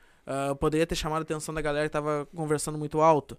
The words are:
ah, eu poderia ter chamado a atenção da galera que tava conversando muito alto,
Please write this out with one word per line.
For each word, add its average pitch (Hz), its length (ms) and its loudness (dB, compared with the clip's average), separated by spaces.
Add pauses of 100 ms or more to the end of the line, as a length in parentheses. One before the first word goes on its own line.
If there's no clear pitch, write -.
(280)
ah, 139 220 -2
eu 139 60 -2
poderia 156 300 2
ter 165 100 -2
chamado 156 260 -2
a - 20 -6
atenção 156 320 -6
da 156 60 -2
galera 151 260 0
que 151 60 -6
tava 151 420 -2
conversando 151 420 -2
muito 151 240 -2
alto, 156 380 4